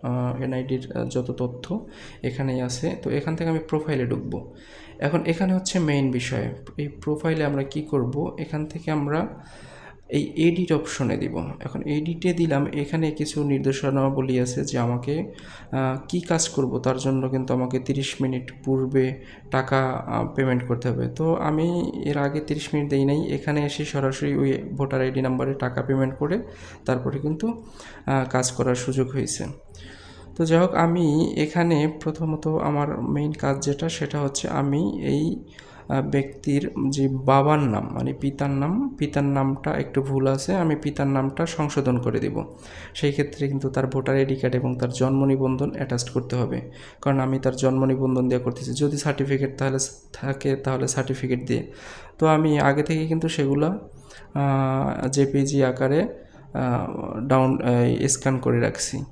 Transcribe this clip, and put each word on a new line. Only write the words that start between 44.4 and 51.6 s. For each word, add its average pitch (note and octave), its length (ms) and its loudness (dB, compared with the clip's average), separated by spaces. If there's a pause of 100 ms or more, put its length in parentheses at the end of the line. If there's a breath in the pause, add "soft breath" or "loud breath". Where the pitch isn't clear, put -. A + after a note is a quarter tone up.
এবং B2 220 0
তার B2 120 0
জন্ম C3+ 360 4
নিবন্ধন C3 500 2
অ্যাটাচড B2+ 340 -2
করতে - 260 -2
হবে, B2 360 -2 (300 loud breath)
কারণ C#3 180 4
আমি C3 200 2
তার C3 160 0
জন্ম C3+ 300 4
নিবন্ধন C3 440 2
দিয়ে B2 120 2
করতেছি। B2 320 -4
যদি D3 240 0
সার্টিফিকেট C#3 600 0
তাহলে C3+ 200 0 (360)
থাকে, C3+ 420 -2
তাহলে C3+ 320 0
সার্টিফিকেট C3 600 -2
দিয়ে। A#2 240 -2 (480 loud breath)